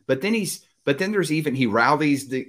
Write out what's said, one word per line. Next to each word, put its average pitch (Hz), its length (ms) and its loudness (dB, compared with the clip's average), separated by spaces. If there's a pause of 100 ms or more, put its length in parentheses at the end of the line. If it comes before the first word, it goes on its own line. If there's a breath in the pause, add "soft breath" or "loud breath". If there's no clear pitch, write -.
but 131 140 0
then 208 120 -2
he's, 202 320 -4 (180)
but 139 140 0
then 190 160 -2
there's 170 180 0
even, 151 240 -2
he 131 120 2
rallies 135 600 2
the, 131 220 -6